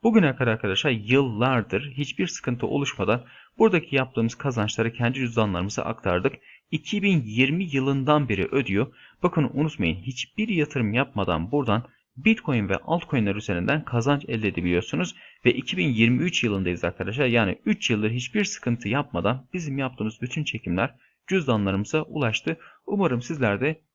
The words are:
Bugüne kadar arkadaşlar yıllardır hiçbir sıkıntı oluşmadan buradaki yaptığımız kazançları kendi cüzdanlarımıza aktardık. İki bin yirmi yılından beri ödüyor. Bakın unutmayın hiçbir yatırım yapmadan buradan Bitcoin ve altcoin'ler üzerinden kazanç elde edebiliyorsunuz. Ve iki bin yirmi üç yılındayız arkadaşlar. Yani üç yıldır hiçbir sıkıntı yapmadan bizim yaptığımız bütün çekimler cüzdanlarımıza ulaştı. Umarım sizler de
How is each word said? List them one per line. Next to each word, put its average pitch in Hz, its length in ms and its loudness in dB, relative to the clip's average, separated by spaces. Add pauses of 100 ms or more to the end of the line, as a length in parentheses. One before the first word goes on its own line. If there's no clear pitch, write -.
Bugüne 208 340 6
kadar 120 160 2
arkadaşlar 110 380 0
yıllardır 120 1040 0
hiçbir 147 300 -4
sıkıntı - 400 -4
oluşmadan 123 580 0 (340)
buradaki 185 380 4
yaptığımız 123 380 0
kazançları 113 580 -2
kendi 120 260 0
cüzdanlarımıza 107 640 0
aktardık. 95 520 0 (360)
İki 185 320 -4
bin 185 200 4
yirmi 131 420 0
yılından 139 640 0
beri 95 160 0
ödüyor. 117 420 0 (360)
Bakın 151 320 0
unutmayın 120 420 0
hiçbir 127 520 -6
yatırım 143 440 0
yapmadan 101 600 -2
buradan 120 320 0 (320)
Bitcoin 135 520 0
ve 95 80 0
altcoin'ler 127 580 -2
üzerinden 104 500 -2
kazanç 139 440 0
elde 110 200 -2
edebiliyorsunuz. 87 680 -2 (300)
Ve 123 100 4
iki - 220 -6
bin 175 120 0
yirmi 120 340 4
üç 175 220 -2
yılındayız 92 400 0
arkadaşlar. 101 420 -2
Yani 113 380 2
üç - 260 0
yıldır 107 200 2
hiçbir 127 340 -2
sıkıntı - 440 -4
yapmadan 131 640 -2
bizim 151 260 -6
yaptığımız 127 440 -6
bütün 139 220 -6
çekimler 113 500 -4 (320)
cüzdanlarımıza 113 760 0
ulaştı. 147 560 -4 (280)
Umarım 175 360 0
sizler 120 380 0
de 156 200 -2 (140)